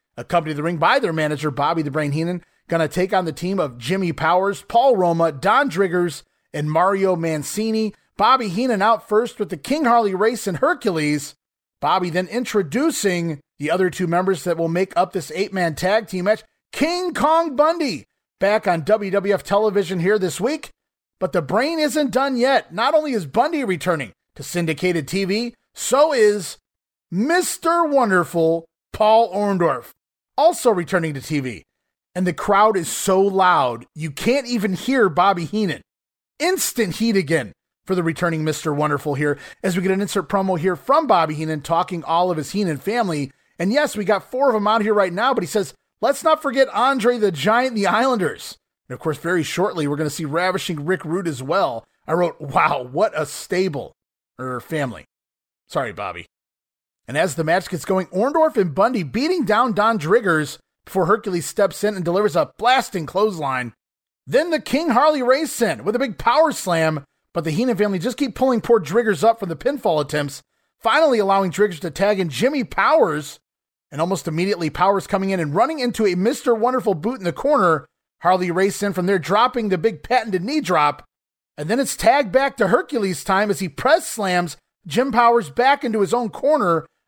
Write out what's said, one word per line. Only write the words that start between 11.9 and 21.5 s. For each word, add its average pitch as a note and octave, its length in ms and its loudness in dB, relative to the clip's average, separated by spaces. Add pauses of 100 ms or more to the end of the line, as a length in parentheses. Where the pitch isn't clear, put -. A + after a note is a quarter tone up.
then F3+ 180 -2
introducing F#3 1120 -2 (180)
the D3 100 -4
other F#3 200 2
two F3+ 180 -4
members F3+ 380 0
that E3+ 120 0
will E3 120 -2
make F#3 260 -2
up F3 180 0
this F3+ 220 -8
eight-man F3+ 400 -2
tag G3+ 320 0
team F3+ 180 -6
match. A3 180 0 (280)
King F4 420 -2
Kong D#4 420 0
Bundy D4 500 0 (340)
back G#3 280 0
on E3+ 160 0
W G3+ 280 0
W G3 220 0
F F#3 100 -2
television G3+ 560 0
here G3 180 2
this F3+ 220 -4
week. D4 300 -4 (500)
But F3+ 140 -4
the F3 80 0
brain B3 380 0